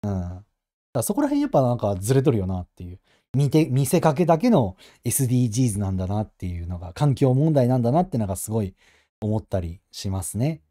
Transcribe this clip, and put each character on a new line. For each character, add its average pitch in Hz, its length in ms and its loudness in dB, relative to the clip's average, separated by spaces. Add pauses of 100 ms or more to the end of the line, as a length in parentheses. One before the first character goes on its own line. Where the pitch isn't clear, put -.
う 104 60 -2
ん。 - 20 0
だ 95 80 -2
か 90 260 -8 (500)
ら 120 80 0
そ 202 120 -2
こ 262 60 0
ら 294 80 2
辺 285 140 0
や 294 60 -2
っ - 20 -6
ぱ 147 120 4
な 120 120 2
ん 117 40 -6
か 101 180 0
ず 104 180 -2
れ 135 80 4
と 147 80 2
る 117 80 2
よ 92 80 -2
な 92 160 -4
っ 87 40 -12
て - 160 -20
い 90 100 -12
う。 92 60 -18 (360)
見 143 160 2
て、 156 160 2
見 131 200 0
せ 170 140 2
か 156 140 2
け 160 120 2
だ 160 120 4
け 247 120 2
の 123 260 2 (280)
エ 117 60 -2
ス 131 180 0
デ 123 60 2
ィ 123 120 4
ー 113 40 -2
ジ 123 140 2
ー 117 80 2
ズ 98 60 -4
な 98 120 0
ん 95 60 -2
だ 92 100 -2
な 104 160 -2
っ 101 40 -4
て - 200 -12
い 87 160 -6
う 82 40 -8
の 87 120 -8
が、 85 160 -12
環 147 200 2
境 131 200 2
問 156 180 2
題 131 160 4
な 123 100 2
ん 120 40 0
だ 117 100 2
な 165 100 4
っ 185 60 -2
て 117 100 -4
の 107 80 0
が 92 100 -4
す - 140 -10
ご 110 120 0
い 95 120 -6 (460)
思 107 160 -2
っ 110 60 -2
た - 180 -4
り 85 200 -8 (120)
し - 180 -8
ま 95 120 -2
す - 160 -6
ね。 156 320 -2